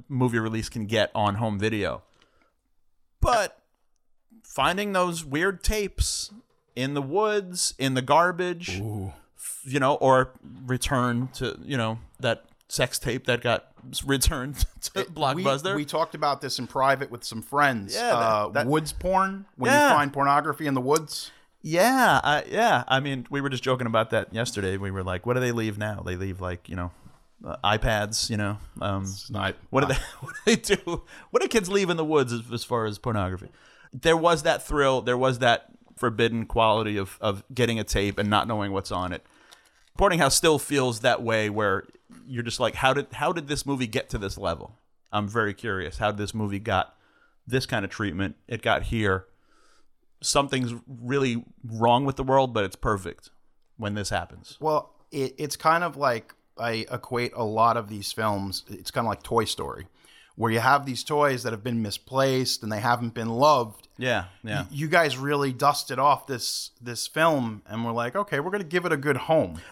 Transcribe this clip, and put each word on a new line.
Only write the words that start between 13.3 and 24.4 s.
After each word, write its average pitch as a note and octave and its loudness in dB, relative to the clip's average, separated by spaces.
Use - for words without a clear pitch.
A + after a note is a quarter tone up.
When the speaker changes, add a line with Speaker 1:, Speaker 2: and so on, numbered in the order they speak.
Speaker 1:
got A#2 0
s-, - -8
returned C#3 0
<laughs> - -20
to - -6
Speaker 2:
It, G3 -4
we, D#3+ -18
Speaker 1:
Blockbuster. D3+ 0
Speaker 2:
we D3 -2
talked D#3+ -2
about C#3+ 0
this C3 -6
in A#2+ -6
private C3+ 0
with A#2+ -14
some A2+ -8
friends. C3 0
Speaker 1:
Yeah, A#3+ -2
that, - 4
Speaker 2:
Uh, A2 2
Speaker 1:
that C3+ 0
Speaker 2:
woods D3+ 0
porn, F#3+ 0
when B2+ 0
Speaker 1:
Yeah. D4 6
Speaker 2:
you - 6
find C#3+ 4
pornography C#3+ 2
in C#3 0
the B2+ 0
woods. D3+ -2
Speaker 1:
Yeah, F#3+ 4
I, D3 2
yeah. F#3 2
I C3 2
mean, C3+ -6
we C#3 -4
were C#3 -2
just B2+ -6
joking B2+ 0
about A2+ 0
that A2 -2
yesterday. G2+ -2